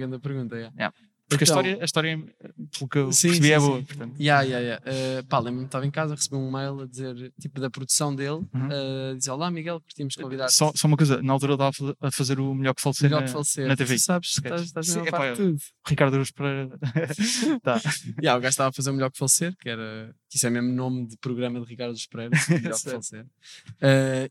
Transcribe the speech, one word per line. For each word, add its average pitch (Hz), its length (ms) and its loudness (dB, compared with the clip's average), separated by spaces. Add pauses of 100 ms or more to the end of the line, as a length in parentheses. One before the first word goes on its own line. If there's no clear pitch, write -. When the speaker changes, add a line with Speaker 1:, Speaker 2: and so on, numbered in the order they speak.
Speaker 1:
grande 127 120 -8
pergunta, 127 380 -6
yeah. 113 200 -12
Speaker 2:
Yeah. - 180 -4 (320)
Porque 147 180 2
a - 20 6
Speaker 1:
Então 165 160 6
Speaker 2:
história, 185 180 0
a 175 40 -4
história, 160 340 0 (600)
pelo 135 100 -6
que 147 100 0
eu 135 140 2
Speaker 1:
Sim, - 160 4
Speaker 2:
percebi, 170 180 6
Speaker 1:
sim, 151 80 8
Speaker 2:
é 151 60 8
Speaker 1:
sim. 143 60 6
Speaker 2:
boa, 131 160 2
portanto. 139 380 -10
Speaker 1:
Yeah, 147 220 6
yeah, 127 240 0
yeah. 117 180 -4
Eh, 131 380 -2
pá, 131 160 0
lembro-me, 123 260 -2
estava 131 220 -4
em 143 40 -2
casa, 151 240 -2
recebi 139 220 -4
um 131 160 -4
mail 139 300 -6
a 131 40 -10
dizer, 127 540 -10
tipo, 139 200 -10
da 131 100 -2
produção 139 440 -2
dele, 143 380 -4
Speaker 2:
Uhum. 131 180 -2
Speaker 1:
eh, 135 460 -4
dizer, 131 140 -4
"Olá, 156 200 -4
Miguel, 165 300 -6
curtimos 143 360 -8
convidar-te." 131 360 -2
Speaker 2:
Só, 151 220 6
só - 120 2
uma 151 120 6
coisa, 139 240 6
na 131 100 2
altura 139 200 2
eu - 20 4
estava 139 160 4
a - 20 0
fa-, 139 240 -6 (120)
a - 20 0
fazer 131 280 0
o 135 160 0
Melhor 135 200 2
que - 80 -6
Falecer 143 260 4
Speaker 1:
Melhor 151 140 4
Speaker 2:
na, 131 40 -4
Speaker 1:
que 127 60 -4
Falecer. 143 360 -2
Speaker 2:
na 139 80 4
T 135 80 0
V. 123 120 2
Speaker 1:
Tu 113 60 0
sabes, 180 300 0
Speaker 2:
Sketch. 143 120 -2
Speaker 1:
estás, 170 220 -4
estás 160 200 -6
Speaker 2:
Sim, 175 60 0
Speaker 1:
mesmo 170 140 -2
a - 20 0
Speaker 2:
epá, 170 100 0
Speaker 1:
par 135 120 0
de 120 60 -4
tudo. 180 220 2 (300)
Speaker 2:
Ricardo 143 260 4
Aruz 135 160 0
Pereira. 139 380 -4 (140)
<laughs> 214 800 0
Tá. 117 180 2 (400)
Speaker 1:
Yeah, 135 180 4
o - 40 -2
gajo 127 80 0
estava 135 180 2
a 131 40 -2
fazer 139 180 -4
o 139 40 -2
Melhor 135 160 0
que - 80 -12
Falecer, 170 380 0
que - 140 -12
era, 110 440 -10 (140)
que - 80 -12
isso 127 100 2
é 117 40 2
mesmo 120 220 0
nome 127 340 -2
de 110 100 -16
programa 123 420 -6
de 120 80 -10
Ricardo 120 260 -10
Aruz 113 140 -10
Pereira, 117 240 -10
Speaker 2:
<laughs> 147 200 0
Speaker 1:
Melhor 127 240 0
que 113 40 -4
Speaker 2:
Certo. - 140 -8
Speaker 1:
Falecer. 113 340 -12 (540)
Eh, 135 500 2